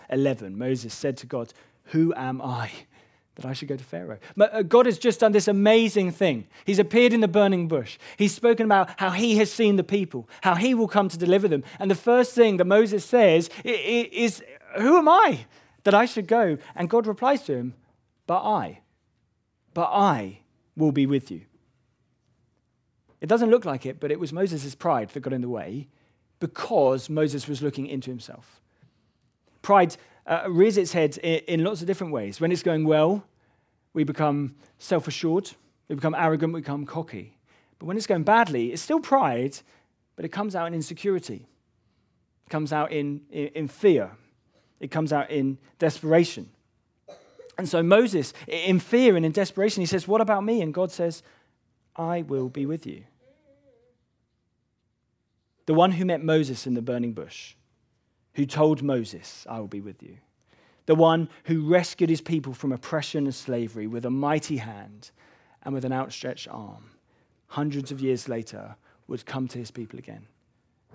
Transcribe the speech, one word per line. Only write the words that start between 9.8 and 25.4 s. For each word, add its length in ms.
people, 460
how 140
he 180
will 140
come 220
to 80
deliver 300
them. 160
And 120
the 40
first 380
thing 240
that 80
Moses 380
says 460
i-, 40
i-, 420
is, 320
"Who 200
am 120
I 360
that 100
I 120
should 220
go?" 300
And 140
God 160
replies 380
to 100
him, 220
"But 180
I, 380
but 180
I 480
will 160
be 140
with 240
you." 120
It 60
doesn't 220
look 160
like 200
it, 140
but 120
it 80
was 140
Moses' 420
pride 340
that 100
got 140
in 80